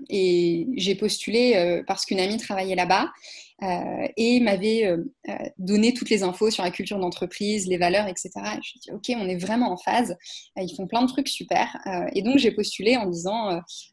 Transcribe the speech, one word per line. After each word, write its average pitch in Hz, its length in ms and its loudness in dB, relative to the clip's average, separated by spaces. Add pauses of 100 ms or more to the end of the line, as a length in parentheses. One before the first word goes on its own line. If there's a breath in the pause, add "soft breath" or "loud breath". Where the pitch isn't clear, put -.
et 175 580 2 (100)
j'ai 190 180 0
postulé, 220 600 2
euh, 175 300 2
parce 190 200 -4
qu'une 196 140 -2
amie 202 180 0
travaillait 190 380 -4
là-bas, 185 360 2 (520 loud breath)
euh, - 520 -4
et 233 240 4
m'avait, 214 460 4
euh, 175 120 2 (300)
euh, 202 60 -6 (240)
donné 208 360 4
toutes 233 160 -6
les 208 140 4
infos 185 260 0
sur 202 140 -2
la 180 80 0
culture 196 260 -6
d'entreprise, 190 680 -2
les 180 100 0
valeurs, 185 300 2
et 180 80 -6
cetera. 202 380 -8
Et - 0 -
je - 40 -8
me - 40 -10
suis - 180 -16
dit, « - 140 -16
OK, 214 240 -6
on 196 100 -2
est 185 100 -2
vraiment 214 340 0
en 180 60 -4
phase. 208 380 0 (420 loud breath)
Euh, 196 40 -6
ils 180 140 -6
font 190 120 -6
plein 226 140 2
de 254 60 6
trucs 269 200 -2
super. » - 480 0 (120)
Euh, 180 260 -4
et 196 80 0
donc, 247 160 4
j'ai 226 140 6
postulé 208 440 0
en 220 120 0
disant, 185 440 -2
euh, « 170 80 0 (340 loud breath)